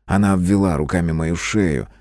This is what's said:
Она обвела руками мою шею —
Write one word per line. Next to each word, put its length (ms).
Она 280
обвела 420
руками 380
мою 240
шею — 500